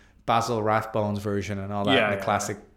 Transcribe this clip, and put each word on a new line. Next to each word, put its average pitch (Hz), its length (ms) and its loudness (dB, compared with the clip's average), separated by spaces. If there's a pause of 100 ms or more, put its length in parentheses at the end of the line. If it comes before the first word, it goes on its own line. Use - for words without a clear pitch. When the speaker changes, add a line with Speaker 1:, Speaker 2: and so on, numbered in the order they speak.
(260)
Speaker 1:
Basil 113 360 2
Rathbone's 107 580 0
version 101 400 -4
and 98 120 -8
all 101 140 -2
that, 101 100 4
Speaker 2:
Yeah, 113 100 4
Speaker 1:
and 104 80 0
the 98 40 -4
Speaker 2:
yeah, - 60 -8
Speaker 1:
classic 101 360 0
Speaker 2:
yeah. - 40 -20 (140)